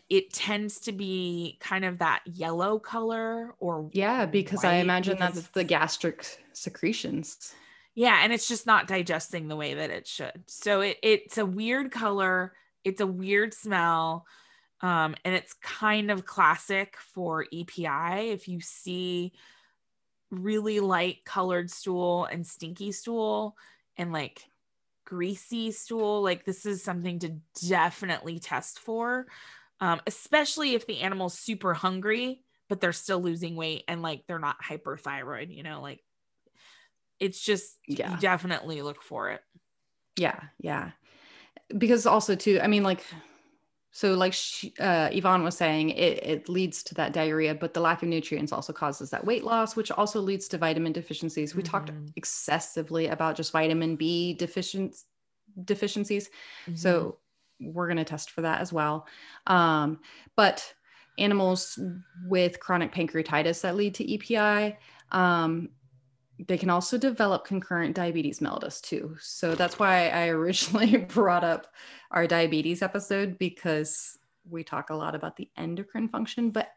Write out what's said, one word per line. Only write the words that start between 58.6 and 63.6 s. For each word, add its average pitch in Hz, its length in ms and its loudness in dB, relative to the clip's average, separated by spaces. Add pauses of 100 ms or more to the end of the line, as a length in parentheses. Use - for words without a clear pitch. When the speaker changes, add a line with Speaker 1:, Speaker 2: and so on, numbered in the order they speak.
Speaker 2:
as 180 120 -4
well. 151 360 0 (400)
Um, 160 500 6 (380)
but - 360 4 (460)
animals 196 600 2 (480)
with 180 340 2
chronic 175 320 0
pancreatitis 160 680 0